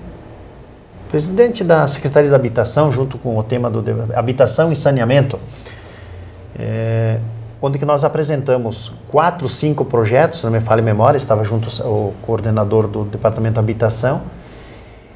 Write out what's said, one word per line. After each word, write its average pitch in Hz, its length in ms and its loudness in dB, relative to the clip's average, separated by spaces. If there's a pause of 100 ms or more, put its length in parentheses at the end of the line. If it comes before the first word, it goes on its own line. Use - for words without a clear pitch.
(1120)
presidente 190 540 0
da 160 240 4
Secretaria 143 420 2
da 139 60 6
Habitação, 123 560 2
junto 131 260 -2
com 117 200 -2
o 107 40 0
tema 120 280 -2
do 110 120 -2
de-, 113 320 -4
habitação 127 560 2
e 147 60 0
saneamento, 135 640 2 (1200)
é, 113 600 -2 (420)
onde 139 180 0
que 143 60 -2
nós 147 200 2
apresentamos 135 880 0 (160)
quatro, 165 400 2
cinco 147 360 0
projetos, 123 560 2
se - 40 -10
não 113 80 0
me 113 80 2
falha 113 220 2
a - 20 2
memória, 110 320 4
estava 110 260 0
junto 110 260 -2 (140)
o 104 300 -2 (100)
coordenador 107 640 0
do 107 180 -4
Departamento 110 500 0
de 117 60 0
Habitação, 117 600 0 (920)